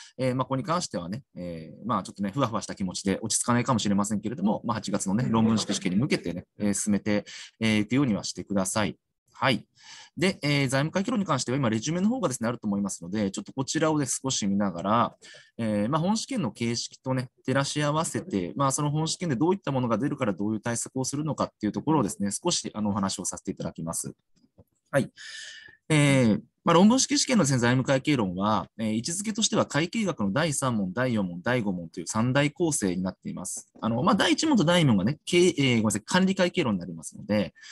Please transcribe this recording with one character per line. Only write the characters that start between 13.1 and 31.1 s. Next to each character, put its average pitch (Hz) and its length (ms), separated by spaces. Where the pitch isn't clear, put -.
ち - 80
ょ - 20
っ - 20
と - 100
こ 135 120
ち - 140
ら 156 120
を 151 60
ね、 143 80
少 - 240
し 127 160
見 98 100
な 101 160
が 85 120
ら、 107 320
え 107 280
ー、 117 40
ま 160 80
あ、 156 40
本 196 140
試 220 120
験 247 160
の 110 80
形 117 240
式 - 260
と 131 140
ね、 127 140
照 131 120
ら 139 80
し 147 180
合 147 100
わ 156 140
せ 113 160
て、 90 340
ま 139 120
あ、 135 40
そ 147 120
の 147 80
本 156 160
試 - 100
験 180 120
で 135 60
ど 147 140
う 190 60
い - 20
っ - 20
た - 120
も 131 100
の 127 60
が 113 100
出 127 100
る 143 100
か 131 80
ら 101 80
ど 101 140
う 110 60
い 110 40
う 104 40
対 117 160
策 - 200
を 131 80
す - 100
る 147 80
の 151 100
か 104 120
っ - 40
て - 60
い 104 40
う - 20
と 101 100
こ 156 120
ろ 151 80
を - 20
で 92 60
す - 120
ね、 101 100
少 170 200
し、 - 240
あ 107 60
の、 104 100
お - 20
話 98 260
を 90 60
さ - 120
せ - 60
て - 60
い 90 60
た - 80
だ 85 80
き - 100
ま 80 140
す。 - 180
は 143 80
い。 101 100
え 139 460
ー、 - 60
ま 170 80
あ、 - 40
論 185 120
文 254 120
式 277 180
試 - 80
験 254 120
の 185 60
で 135 40
す 143 60
ね、 127 60
財 120 120
務 131 120
会 135 180
計 151 140
論 95 200
は、 98 320
え 110 140
ー、 - 20
位 113 60
置 123 120
づ 196 140
け 220 80
と 226 80
し 208 80
て 214 80
は 113 80
会 160 240
計 226 160
学 156 180
の 98 80
第 147 220
三 123 240
問、 92 160
第 127 200